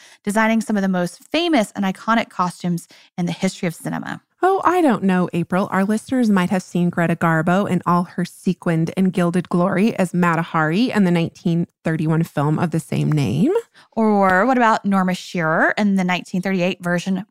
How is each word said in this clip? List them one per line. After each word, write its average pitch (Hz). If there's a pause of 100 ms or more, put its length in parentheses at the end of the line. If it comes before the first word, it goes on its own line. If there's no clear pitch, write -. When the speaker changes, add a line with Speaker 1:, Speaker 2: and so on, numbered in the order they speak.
(220)
Speaker 1:
designing 220
some 208
of 190
the 190
most 180
famous 311
and 202
iconic 214
costumes 175 (300)
in 175
the 170
history 185
of 160
cinema. - (220)
Speaker 2:
Oh, 381
I 359
don't 240
know, 185
April. 180
Our 190
listeners 220
might 180
have 185
seen 175
Greta 170
Garbo 170
in 180
all 175
her -
sequined 165
and 185
gilded 175
glory 185
as 185
Mata 175
Hari 170
in 208
the 180
nineteen 170 (180)
thirty-one 160
film 151
of 165
the 160
same 147
name. 170 (400)
Speaker 1:
Or 202
what 262
about 226
Norma 185
Shearer 175
in 196
the 185
nineteen 180
thirty-eight 185
version, 180